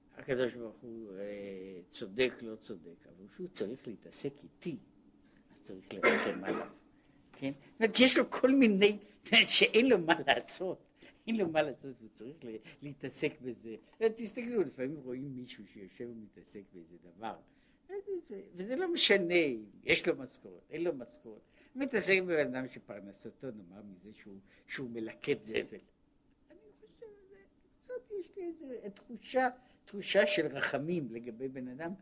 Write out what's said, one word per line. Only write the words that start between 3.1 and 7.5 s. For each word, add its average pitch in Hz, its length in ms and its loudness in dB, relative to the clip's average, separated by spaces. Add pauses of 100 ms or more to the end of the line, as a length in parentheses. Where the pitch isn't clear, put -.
כשהוא 180 200 -12
צריך 123 400 -8
להתעסק 110 440 -10 (100)
איתי, - 340 -10 (760)
אז - 120 -20
צריך 95 320 -14
לרחם 95 500 2
עליו. 90 240 -4 (640)
כן? 135 200 -6 (200)